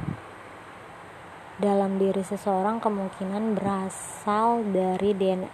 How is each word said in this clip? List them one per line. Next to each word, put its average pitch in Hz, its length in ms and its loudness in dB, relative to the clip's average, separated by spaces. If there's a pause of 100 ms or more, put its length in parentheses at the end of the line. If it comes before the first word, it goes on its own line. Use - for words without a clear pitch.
(1600)
dalam 196 400 4
diri 190 240 4
seseorang 202 640 0
kemungkinan 202 720 0
berasal 208 1120 0
dari 185 480 2
D 190 240 2
N 190 140 -4